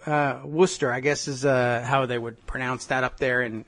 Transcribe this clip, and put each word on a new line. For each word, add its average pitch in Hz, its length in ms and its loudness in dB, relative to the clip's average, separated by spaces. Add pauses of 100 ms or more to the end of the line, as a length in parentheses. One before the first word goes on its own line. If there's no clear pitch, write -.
Uh, 143 400 0
Worcester, 151 480 2
I 127 80 -2
guess, 143 260 0
is, 135 180 -6
uh, 123 400 2
how 131 220 2
they 123 120 -2
would 117 280 -8
pronounce 127 400 -4
that 131 160 0
up 127 160 -2
there 123 240 2
in, 110 260 -4